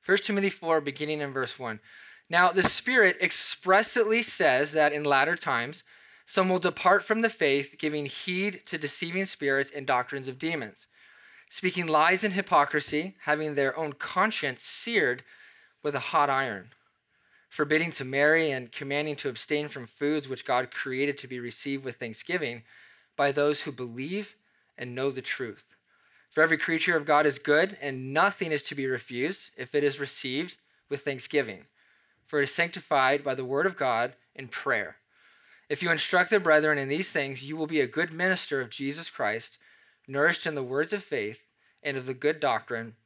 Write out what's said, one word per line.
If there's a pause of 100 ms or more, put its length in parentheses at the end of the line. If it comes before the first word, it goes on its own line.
First
Timothy
four,
beginning
in
verse
one. (500)
"Now,
the
Spirit
expressly
says
that
in
latter
times, (420)
some
will
depart
from
the
faith,
giving
heed
to
deceiving
spirits
and
doctrines
of
demons, (640)
speaking
lies
and
hypocrisy,
having
their
own
conscience
seared (580)
with
a
hot
iron, (800)
forbidding
to
marry
and
commanding
to
abstain
from
foods
which
God
created
to
be
received
with
thanksgiving (520)
by
those
who
believe (420)
and
know
the
truth. (540)
For
every
creature
of
God
is
good,
and
nothing
is
to
be
refused
if
it
is
received (320)
with
thanksgiving, (640)
for
it
is
sanctified
by
the
word
of
God (200)
and
prayer. (720)
If
you
instruct
the
brethren
in
these
things,
you
will
be
a
good
minister
of
Jesus
Christ, (480)
nourished
in
the
words
of
faith (360)
and
of
the
good
doctrine (100)